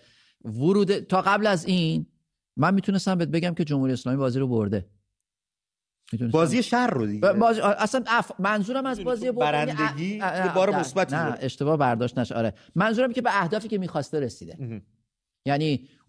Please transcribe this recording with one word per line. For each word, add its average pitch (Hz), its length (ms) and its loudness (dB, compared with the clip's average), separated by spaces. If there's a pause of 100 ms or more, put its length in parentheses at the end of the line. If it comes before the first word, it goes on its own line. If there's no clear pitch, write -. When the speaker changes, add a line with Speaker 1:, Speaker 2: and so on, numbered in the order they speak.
(460)
Speaker 1:
ورود، 170 540 2
تا 185 220 0
قبل 202 260 2
از 190 180 2
این 160 400 0 (520)
من 160 160 4
می‌تونستم 196 420 0
بهت 170 140 0
بگم 165 240 0
که 165 120 -2
جمهوری 135 280 0
اسلامی 127 240 -2
بازی 131 220 0
رو 135 80 0
برده. 104 420 0 (1200)
می‌تونستم 117 280 0
Speaker 2:
بازی 170 240 2
شر 240 240 2
رو 139 200 0
دیگه. 107 260 2
Speaker 1:
ب-، 208 60 0
بازی، 226 220 4
آ، 202 160 2
اصلاً 220 300 -2
اف-، 226 320 0
منظورم 214 460 -2
از 262 120 -4
Speaker 2:
می‌دونی 208 180 -2
Speaker 1:
بازی 233 120 -4
Speaker 2:
تو 247 60 0
Speaker 1:
برد، 151 340 0
یعنی 151 120 -4
Speaker 2:
برندگی 190 420 -2
Speaker 1:
ا-، 196 40 -2
ا-، 180 200 -2
Speaker 2:
یه 175 80 0
بار 185 160 4
Speaker 1:
نه، 147 100 0
Speaker 2:
مثبتی 139 360 -2
Speaker 1:
نه، 165 80 0
Speaker 2:
داره. 131 180 -4
Speaker 1:
اشتباه 139 360 0
برداشت 120 400 0
نشه. 123 180 -2
آره. 113 180 0 (220)
منظورم 226 380 2
که 247 80 -2
به 240 120 0
اهدافی 202 340 0
که 214 100 -2
می‌خواسته 160 420 -4
رسیده. - 400 -6
Speaker 2:
مهم. 113 220 -10 (640)
Speaker 1:
یعنی 143 420 0 (220)